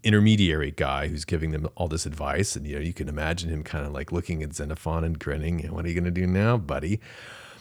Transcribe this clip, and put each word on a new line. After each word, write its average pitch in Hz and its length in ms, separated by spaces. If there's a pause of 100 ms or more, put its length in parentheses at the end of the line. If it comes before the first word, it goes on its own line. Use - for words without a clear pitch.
intermediary 104 680
guy 69 360
who's 78 160
giving 80 280
them 78 240
all 87 120
this 80 200
advice. 76 480
And, 69 100
you 73 100
know, 71 60
you 85 120
can 71 140
imagine 80 440
him 78 120
kinda, 73 260
like, 71 220
looking 85 300
at 73 140
Xenophon 80 480
and 82 160
grinning. 78 400 (120)
"What 82 140
are 85 40
you 82 60
gonna 87 140
do 90 160
now, 101 320
buddy?" 82 420 (600)